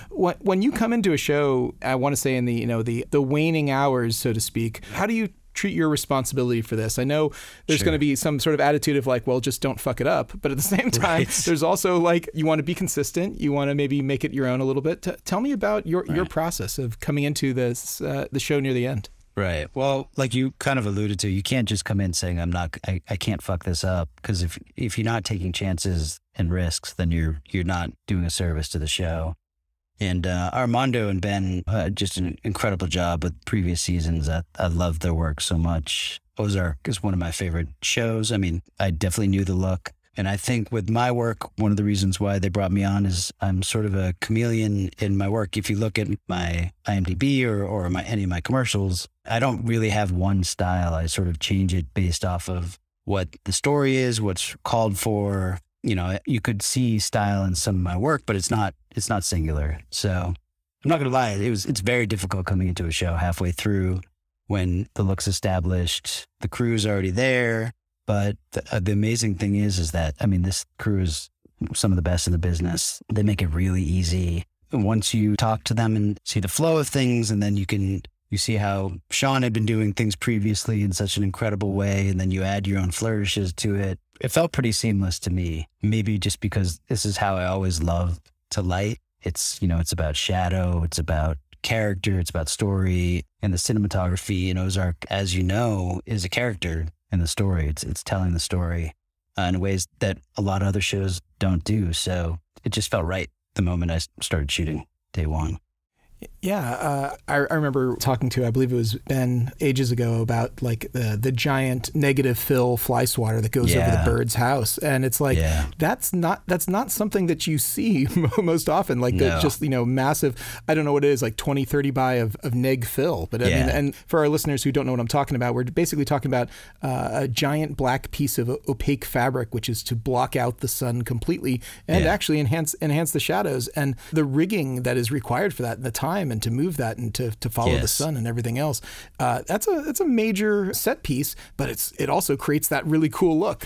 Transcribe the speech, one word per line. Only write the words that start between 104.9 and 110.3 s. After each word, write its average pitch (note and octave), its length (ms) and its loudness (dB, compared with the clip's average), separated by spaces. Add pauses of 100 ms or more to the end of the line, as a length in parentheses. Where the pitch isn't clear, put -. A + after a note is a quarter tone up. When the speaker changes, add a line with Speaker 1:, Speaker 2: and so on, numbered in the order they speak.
Speaker 2:
day D#2+ 140 -2
one. D#2 320 -2 (840)
Speaker 1:
Yeah, F#3 320 -2
uh, C#3 440 -2 (120)
I, D3 60 0 (140)
I - 60 0
remember C#3 420 2
talking C3 340 2
to, B2+ 140 2
I A#2 60 2
believe B2 220 2
it B2 40 2
was A2+ 180 2
Ben B2 640 0
ages C3 320 2
ago, A#2 280 2
about, A#2 420 0